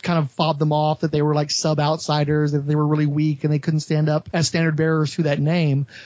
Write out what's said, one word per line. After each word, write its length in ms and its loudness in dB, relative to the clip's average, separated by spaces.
kind 160 0
of 140 -2
fobbed 280 -2
them 120 2
off, 300 0
that 100 -2
they 100 0
were, 140 2
like, 160 -2
sub-outsiders, 1000 0
that 60 2
they 160 -2
were 120 2
really 180 2
weak 380 0
and 80 2
they 80 2
couldn't 220 0
stand 260 0
up 260 -2
as 140 0
standard 300 0
bearers 380 0
to 80 0
that 160 0
name. 480 0